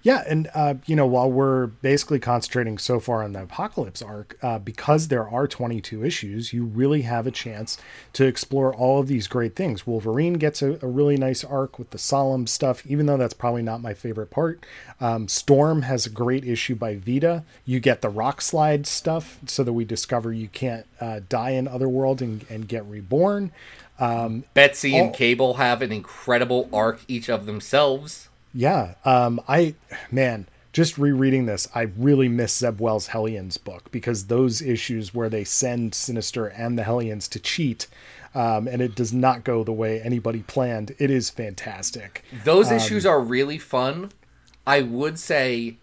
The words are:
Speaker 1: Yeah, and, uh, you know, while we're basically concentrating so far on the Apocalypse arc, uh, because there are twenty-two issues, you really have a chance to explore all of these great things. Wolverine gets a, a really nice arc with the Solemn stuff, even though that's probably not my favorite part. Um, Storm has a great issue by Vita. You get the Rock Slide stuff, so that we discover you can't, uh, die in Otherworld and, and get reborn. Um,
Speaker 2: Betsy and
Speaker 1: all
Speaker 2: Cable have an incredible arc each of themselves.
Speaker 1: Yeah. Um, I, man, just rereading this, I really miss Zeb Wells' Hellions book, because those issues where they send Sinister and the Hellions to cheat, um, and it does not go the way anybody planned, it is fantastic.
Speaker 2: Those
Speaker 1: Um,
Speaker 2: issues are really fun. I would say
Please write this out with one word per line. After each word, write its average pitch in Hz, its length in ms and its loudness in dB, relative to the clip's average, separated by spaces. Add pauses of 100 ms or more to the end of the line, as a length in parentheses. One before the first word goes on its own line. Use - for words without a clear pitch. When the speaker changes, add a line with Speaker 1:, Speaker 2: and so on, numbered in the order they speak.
Speaker 1:
Yeah, 240 260 4
and, 156 260 0
uh, 147 200 2 (120)
you 160 120 2
know, 143 80 6
while 127 260 4
we're 131 360 2
basically 139 520 0
concentrating 117 580 -2
so 123 220 0
far 113 240 -2
on 104 80 -6
the 98 120 -10
Apocalypse 127 580 -6
arc, 104 420 -14
uh, 117 160 -2
because 151 480 0
there 117 220 0
are 127 180 0
twenty-two 113 560 -6
issues, 113 480 -4
you 120 140 -2
really 131 380 2
have 117 220 -2
a 127 60 -2
chance 113 460 -10 (340)
to 135 140 4
explore 131 500 0
all 131 240 4
of 135 80 0
these 123 200 0
great 117 280 -2
things. 151 320 -4
Wolverine 117 460 0
gets 151 280 0
a, 143 200 0
a 131 60 -6
really 143 280 4
nice 131 300 0
arc 135 340 -4
with 123 120 -12
the - 60 -12
Solemn 135 500 0
stuff, - 380 0
even 147 200 0
though 143 100 4
that's 127 180 0
probably 120 280 -2
not 113 200 -6
my 113 120 -8
favorite 107 360 -8
part. 165 360 -2 (340)
Um, 113 300 -2
Storm 147 540 4
has 127 220 -2
a 117 40 -8
great 120 340 -2
issue 120 320 -2
by 110 220 -4
Vita. 143 480 0 (200)
You 127 140 0
get 120 220 2
the 113 80 0
Rock 110 320 -2
Slide 151 440 2
stuff, - 600 -4
so 135 180 -2
that 120 100 0
we 117 120 0
discover 113 480 -4
you 110 160 -6
can't, 117 360 -6 (140)
uh, 113 300 -6
die 123 220 0
in 131 140 0
Otherworld 131 560 0
and, 110 280 -6
and 110 180 -10
get 107 180 -6
reborn. 147 680 0 (460)
Um, 117 440 -2 (100)
Speaker 2:
Betsy 139 440 6
and 120 100 6
Speaker 1:
all 117 60 -6
Speaker 2:
Cable 123 400 4
have 123 280 2
an 113 120 -2
incredible 123 800 0
arc 110 340 2
each 120 220 -6
of 104 160 0
themselves. 135 840 0 (280)
Speaker 1:
Yeah. 127 380 0 (100)
Um, 123 440 4
I, 156 260 4 (380)
man, 123 340 0 (280)
just 160 260 2
rereading 135 480 4
this, 101 260 -4
I 113 240 -2
really 135 320 6
miss 117 260 0
Zeb 113 240 0
Wells' 110 280 0
Hellions 107 500 -4
book, - 340 -14
because 113 360 -4
those 120 340 2
issues 113 500 -4
where 117 160 -2
they 107 160 -4
send 120 520 -2
Sinister 113 500 -4
and 117 320 -4
the 113 60 -2
Hellions 110 460 -2
to 107 100 -8
cheat, - 480 -4 (480)
um, 117 320 0
and 123 120 -2
it 123 140 0
does 113 180 -2
not 127 320 2
go 117 200 0
the 113 80 -4
way 110 280 -2
anybody 117 440 -4
planned, 120 560 -4
it 143 100 2
is 131 220 2
fantastic. 101 920 -10 (200)
Speaker 2:
Those 185 260 6
Speaker 1:
Um, 233 80 4
Speaker 2:
issues 107 300 2
are 160 120 6
really 131 380 0
fun. 151 540 -4 (560)
I 143 160 6
would 135 340 -2
say 123 640 -2